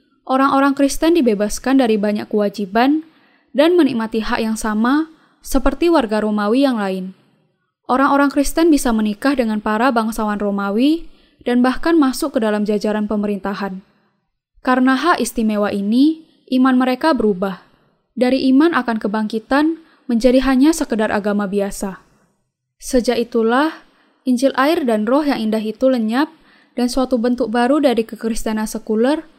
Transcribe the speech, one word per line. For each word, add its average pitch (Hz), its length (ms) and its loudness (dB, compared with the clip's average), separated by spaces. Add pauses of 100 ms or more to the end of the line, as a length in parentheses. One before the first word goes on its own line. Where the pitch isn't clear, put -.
(300)
orang-orang 269 480 2
Kristen 311 400 2
dibebaskan 233 640 0
dari 220 160 2
banyak 208 320 -4
kewajiban 208 720 0 (480)
dan 320 240 2
menikmati 226 480 0
hak 233 160 -4
yang 220 160 -2
sama 233 560 0 (320)
seperti 277 480 0
warga 220 320 0
Romawi 214 400 0
yang 262 160 0
lain. 190 400 -6 (720)
Orang-orang 277 400 2
Kristen 285 400 0
bisa 277 240 2
menikah 214 400 0
dengan 220 320 -2
para 220 240 0
bangsawan 220 480 -2
Romawi 208 720 0 (340)
dan 247 220 2
bahkan 262 320 0
masuk 269 400 0
ke - 80 0
dalam 208 240 -2
jajaran 214 400 -2
pemerintahan. 196 720 -4 (800)
Karena 254 320 2
hak 269 320 0
istimewa 214 480 -2
ini, 233 560 0 (240)
iman 254 240 4
mereka 254 400 0
berubah. 196 480 -2 (480)
Dari 247 400 0
iman 311 240 4
akan 220 240 -4
kebangkitan 226 800 -2 (240)
menjadi 247 400 2
hanya 269 320 4
sekedar 220 320 -2
agama 208 400 -2
biasa. 196 560 -6 (720)
Sejak 240 400 -2
itulah, 240 720 -2 (400)
Injil 254 320 2
air 277 240 0
dan 214 240 0
Roh 277 160 2
yang 254 160 0
indah 220 220 -2
itu 214 260 -2
lenyap 247 400 0 (480)
dan 247 160 -2
suatu 254 240 0
bentuk 247 320 -2
baru 240 320 2
dari 233 240 2
kekristenan 220 640 -4
sekuler 233 560 -2 (140)